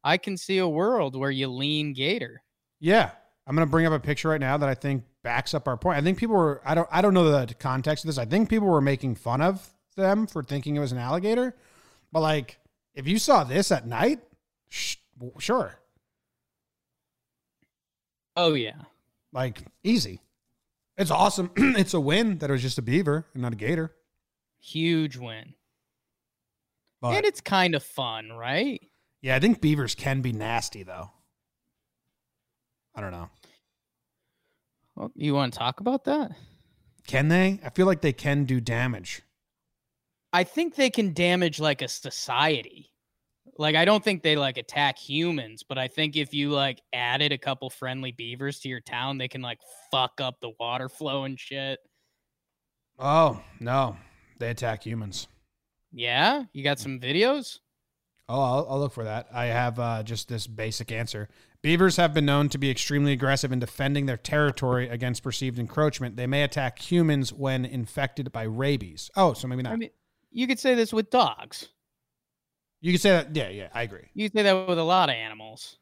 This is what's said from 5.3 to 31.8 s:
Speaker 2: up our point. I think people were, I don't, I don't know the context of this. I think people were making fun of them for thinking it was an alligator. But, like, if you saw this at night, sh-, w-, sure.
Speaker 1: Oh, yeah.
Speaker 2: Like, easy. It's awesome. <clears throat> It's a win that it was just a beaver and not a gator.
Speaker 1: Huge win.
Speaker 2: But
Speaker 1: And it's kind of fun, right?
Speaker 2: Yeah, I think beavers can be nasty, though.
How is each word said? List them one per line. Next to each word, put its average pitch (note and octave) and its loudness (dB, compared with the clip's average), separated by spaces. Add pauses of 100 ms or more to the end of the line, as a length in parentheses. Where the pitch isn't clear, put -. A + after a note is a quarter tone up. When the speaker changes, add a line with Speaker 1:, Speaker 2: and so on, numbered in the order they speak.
Speaker 2:
up D3+ -2
our B2+ -2
point. E3 0
I - 0
think F3+ 2
people A3+ 0
were, D3+ 2
I C#3+ 0
don't, E3 2
I E3 2
don't G3+ 6
know D3+ 6
the A#2 -10
context C3+ -2
of D#3+ -4
this. C#3+ -4
I A#2+ -2
think F3+ 2
people G#3+ 2
were D#3+ 6
making C3+ 0
fun A#2+ -2
of F#3+ -2 (220)
them G3+ 2
for D#3 -8
thinking C#3+ -4
it D3 0
was C3+ -2
an B2+ -4
alligator. G3+ -2 (560)
But, D#3+ 2
like, D#3 0 (360)
if C3+ -6
you G#3 2
saw A3 6
this D#3 2
at A#2+ 0
night, D#3 0 (480)
sh-, - -6 (220)
w-, B2 -14
sure. G3 -2 (2500)
Speaker 1:
Oh, E3 4
yeah. A2+ -4 (500)
Speaker 2:
Like, B2+ -4 (200)
easy. C#3+ 0 (760)
It's F#3 0
awesome. F3+ 4
<clears throat> - -4
It's A3+ 4
a E3+ 4
win F3+ 2
that D3 -4
it - 2
was B2+ 0
just C3 -2
a B2+ -4
beaver D3+ 2
and C3 -6
not A#2+ -4
a A2+ -6
gator. D#3+ -2 (680)
Speaker 1:
Huge D#3+ 0
win. A2+ -14 (1500)
Speaker 2:
But B2+ 0
Speaker 1:
And G#4+ 0
it's - 2
kind F3+ 2
of C#3 -2
fun, A2+ -8
right? C#3+ -4 (400)
Speaker 2:
Yeah, C3 0
I C3+ 4
think G#3 4
beavers D3 2
can C3+ -2
be B2 -2
nasty, A2 -4
though. F#2 -14 (1800)